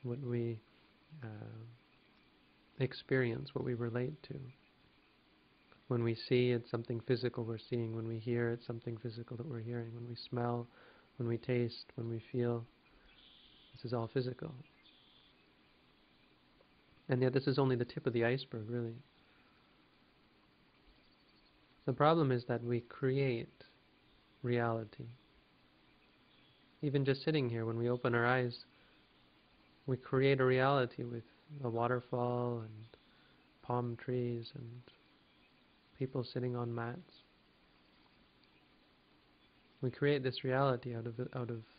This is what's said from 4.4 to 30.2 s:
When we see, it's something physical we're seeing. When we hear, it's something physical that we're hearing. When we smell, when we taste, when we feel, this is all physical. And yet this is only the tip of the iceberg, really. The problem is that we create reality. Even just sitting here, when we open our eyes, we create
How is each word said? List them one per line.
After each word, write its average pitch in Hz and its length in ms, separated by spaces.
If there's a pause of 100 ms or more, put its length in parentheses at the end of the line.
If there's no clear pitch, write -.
When 117 160
we 117 100
see, 123 380
it's 117 180
something 117 360
physical 120 380
we're 113 140
seeing. 113 360
When 113 140
we 113 80
hear, 120 340
it's 120 160
something 117 300
physical 117 400
that 120 100
we're 120 140
hearing. 117 340
When 120 140
we 120 80 (140)
smell, 120 360 (520)
when 120 100
we 117 80
taste, 120 480 (120)
when 117 120
we 113 140 (100)
feel, 120 320 (1080)
this - 100
is 117 80
all 113 220
physical. 131 400 (2500)
And 127 100
yet 127 140
this 135 120
is 139 120
only 131 180
the 120 80
tip - 220
of 117 80
the 117 100
iceberg, 117 460
really. 117 240 (3000)
The 135 80
problem 147 400
is 120 140
that 120 180
we 120 160
create 131 720 (880)
reality. 117 640 (1800)
Even 143 240
just 135 180
sitting 147 280
here, 113 160
when 113 100
we 120 140
open 123 240
our 117 100
eyes, 123 400 (1200)
we 127 120
create 135 420